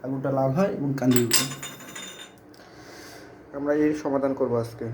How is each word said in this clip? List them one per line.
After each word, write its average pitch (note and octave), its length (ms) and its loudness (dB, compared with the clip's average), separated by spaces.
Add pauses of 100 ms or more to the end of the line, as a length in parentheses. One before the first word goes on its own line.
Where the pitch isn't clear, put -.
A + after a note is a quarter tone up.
আগুনটা C3+ 340 -2
লাল C3+ 200 4
হয় G3 200 4
এবং C#3 120 0 (120)
কালি B2 240 4
উঠে। C3 180 2 (2250)
আমরা C#3+ 140 2 (120)
এর D3+ 100 4 (100)
সমাধান C3+ 360 2
করব B2 120 4 (120)
আজকে। A#2 300 -8